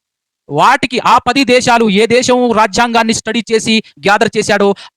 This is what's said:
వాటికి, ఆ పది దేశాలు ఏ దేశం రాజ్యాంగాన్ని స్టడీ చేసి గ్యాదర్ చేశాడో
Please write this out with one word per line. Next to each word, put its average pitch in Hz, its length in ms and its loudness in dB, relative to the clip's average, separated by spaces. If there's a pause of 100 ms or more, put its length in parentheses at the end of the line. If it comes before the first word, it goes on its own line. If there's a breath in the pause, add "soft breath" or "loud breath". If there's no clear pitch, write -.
(480)
వాటికి, 226 500 0
ఆ 196 200 2
పది 254 260 0
దేశాలు 233 460 2
ఏ 208 160 0
దేశం 247 460 0
రాజ్యాంగాన్ని 226 600 0
స్టడీ 220 380 -6
చేసి 220 300 0 (160 soft breath)
గ్యాదర్ 202 400 0
చేశాడో 202 360 0 (220 loud breath)